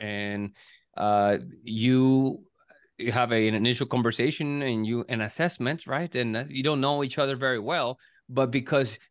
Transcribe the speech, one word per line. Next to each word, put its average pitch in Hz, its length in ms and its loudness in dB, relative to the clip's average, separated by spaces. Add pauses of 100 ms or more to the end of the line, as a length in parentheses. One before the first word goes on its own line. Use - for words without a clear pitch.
and, 104 560 -6 (400)
uh, 104 420 4 (240)
you, 127 800 2 (560)
you 120 140 -4
have 120 200 2
a, 110 160 4
an 107 60 2
initial 120 320 0
conversation 143 760 0
and 113 240 -2
you, 117 220 -2
an 117 120 -2
assessment, 147 640 -4
right? 156 280 -4
And, 120 220 -2
uh, 123 120 -4
you 135 140 -6
don't 147 180 0
know 143 240 0
each 131 140 -6
other 139 180 0
very 127 240 0
well, 127 380 -2 (300)
but 127 220 0
because 131 480 0 (120)